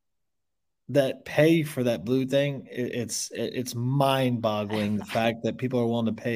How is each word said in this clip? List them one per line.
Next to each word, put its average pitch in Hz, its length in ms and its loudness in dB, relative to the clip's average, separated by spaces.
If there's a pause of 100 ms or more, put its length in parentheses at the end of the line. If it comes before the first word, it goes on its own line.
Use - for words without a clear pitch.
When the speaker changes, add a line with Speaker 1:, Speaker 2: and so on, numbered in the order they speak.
(880)
Speaker 1:
that 135 360 0
pay 160 380 4
for 135 220 -2
that 117 200 0
blue 127 220 0
thing, 139 420 0
it, - 260 -6
it's, - 360 -6
it, 107 240 -6
it's 123 220 -6
mind-boggling 117 1200 2
the 98 80 -4
Speaker 2:
<laughs> - 120 -6
Speaker 1:
fact 113 280 0
that 113 120 -2
people 127 220 -2
are 120 80 2
willing 117 200 0
to 110 60 0
pay 117 240 -4